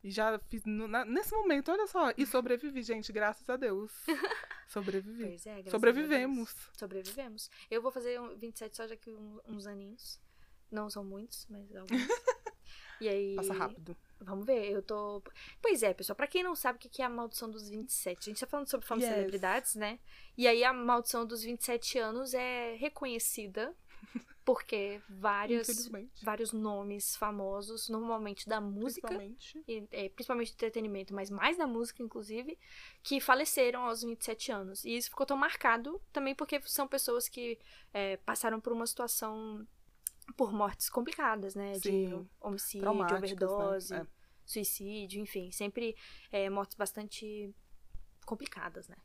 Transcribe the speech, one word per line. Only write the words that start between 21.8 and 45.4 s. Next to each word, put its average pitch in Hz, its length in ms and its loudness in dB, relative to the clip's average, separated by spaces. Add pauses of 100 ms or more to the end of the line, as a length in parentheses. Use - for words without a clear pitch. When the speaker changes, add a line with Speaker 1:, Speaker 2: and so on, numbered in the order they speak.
Speaker 2:
anos 240 380 0
é 247 400 -2
reconhecida 233 1000 -2 (300)
Speaker 1:
<laughs> - 420 -12
Speaker 2:
porque 208 640 2
vários, 208 600 2
Speaker 1:
Infelizmente. 226 560 -6
Speaker 2:
vários 214 280 0
nomes 202 640 -2
famosos, 202 720 -2
normalmente 220 600 -2
da 220 120 2
música, 208 460 -2
Speaker 1:
Principalmente. 254 640 -6
Speaker 2:
e, 214 240 -6
é, 196 160 -4
principalmente 240 420 -2
do - 60 -18
entretenimento, 214 580 -2
mas 196 160 -4
mais 202 260 4
da 330 120 2
música, 233 340 -2
inclusive, 233 560 -6 (420)
que 277 200 0
faleceram 254 640 6
aos 233 160 0
vinte 233 200 -4
e - 20 -4
sete 220 260 -4
anos. 196 340 -4
E 233 120 0
isso 240 120 -2
ficou - 160 0
tão 277 120 2
marcado 277 680 2 (100)
também 277 220 2
porque 285 280 0
são - 260 0
pessoas 247 400 2
que, 240 320 -6 (340)
é, 196 220 0
passaram 220 440 0
por 233 120 0
uma 233 160 0
situação, 220 760 -2 (720)
por 220 160 4
mortes 208 380 2
complicadas, 233 640 0
né? 202 180 -4
De 196 180 -2
Speaker 1:
Sim. 185 380 2 (100)
Speaker 2:
homicídio, 202 440 -4
Speaker 1:
Traumáticas, 190 380 4
né? 196 60 0
Speaker 2:
overdose, 190 680 2
Speaker 1:
É. 160 120 -4 (380)
Speaker 2:
suicídio, 202 800 -4
enfim. 185 280 -6